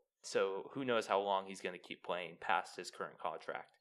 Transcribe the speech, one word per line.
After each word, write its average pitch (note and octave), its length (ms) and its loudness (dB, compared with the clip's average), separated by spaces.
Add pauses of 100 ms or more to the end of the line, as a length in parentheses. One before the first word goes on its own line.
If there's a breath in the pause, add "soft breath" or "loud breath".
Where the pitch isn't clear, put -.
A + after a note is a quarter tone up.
(240)
So G2 480 2
who C#3+ 120 -4
knows A#2 240 4
how G2 120 6
long G2 260 2
he's F#2+ 140 -10
gonna F2+ 180 -4
keep - 260 -12
playing F2 360 -4
past F#2 360 0
his F2+ 160 -8
current - 260 -6
contract. - 640 -6